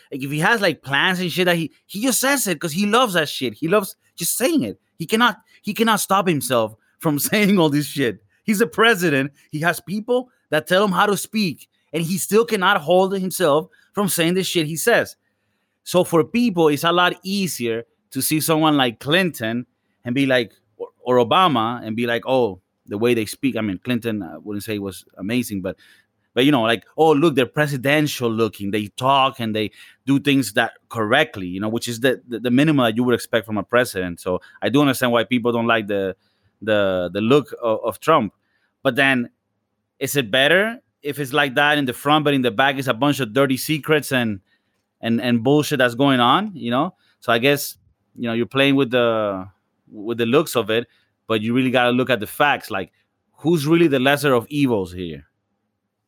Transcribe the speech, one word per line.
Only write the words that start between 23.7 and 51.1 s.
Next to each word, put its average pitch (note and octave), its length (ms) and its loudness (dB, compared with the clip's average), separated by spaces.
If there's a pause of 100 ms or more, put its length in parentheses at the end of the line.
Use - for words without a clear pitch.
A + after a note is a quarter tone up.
Clinton, A2+ 380 -4
I D#2 160 -12
wouldn't G2+ 260 -10
say G#2+ 160 -6
was G2 260 -10 (120)
amazing, G#2 440 -4
but, F#2 160 -6 (580)
but, B2+ 100 4
you D3+ 60 4
know, B2+ 100 2
like, A2+ 220 0 (140)
"Oh, D#3 160 6
look, D3 220 4
they're D#3 120 2
presidential C#3+ 840 -2
looking. A2 420 -2
They G#2+ 160 -2
talk C3 520 0
and A2 160 -4
they G#2+ 160 -2 (340)
do C#3 140 2
things C#3 340 0
that A#2 200 -2 (160)
correctly," A2+ 580 -2
you F#2 120 -8
know, G#2+ 100 -4
which A#2 180 -4
is A#2 140 -6
the, B2+ 260 0
the, A2+ 120 -8
the A#2+ 120 -2
minimum C#3+ 340 4
that A2+ 100 0
you B2 80 0
would B2 120 2
expect A2 320 -2
from G#2+ 100 -6
a F#2+ 60 -4
president. F#2+ 560 -2
So F2+ 200 -4 (220)
I G#2 80 -2
do C#3 120 4
understand B2+ 300 0
why A#2 120 2
people A#2+ 280 -2
don't A#2 160 -2
like A2+ 200 0
the, G2 280 -2 (460)
the, G2 520 0
the G2+ 80 -4
look C3 400 2
of, A2 220 -2
of A2 160 -6
Trump. C#3+ 340 0 (500)
But C3 120 0
then, C3+ 340 2 (720)
is C#3 160 -4
it B2+ 160 -2
better F#3 480 2 (220)
if C#3+ 180 -8
it's C3 140 -8
like C#3+ 220 0
that D3 240 2
in C#3+ 60 -2
the B2 80 -2
front, D3 300 0
but C#3+ 120 2
in C3 80 2
the A#2+ 80 0
back C3+ 260 0
is C3 100 -6
a B2+ 60 2
bunch C#3 260 0
of A2 140 -4
dirty C3+ 240 2
secrets D3+ 540 -2
and, A2+ 300 -2 (600)
and, A#2 200 -2
and A#2+ 220 0
bullshit C#3+ 360 2
that's A#2+ 160 0
going C3+ 240 2
on, D#3+ 360 2
you A#2 160 -8
know? D3+ 240 -2 (240)
So - 120 -4
I A#2 80 4
guess, C#3 380 0 (380)
you A#2+ 120 -8
know, A#2 60 -4
you're A#2 120 0
playing C3+ 300 2
with C3+ 160 0
the, A2 560 0 (440)
with A2 280 -8
the A#2 80 0
looks C#3+ 280 2
of A2 140 0
it, A#2 180 0 (400)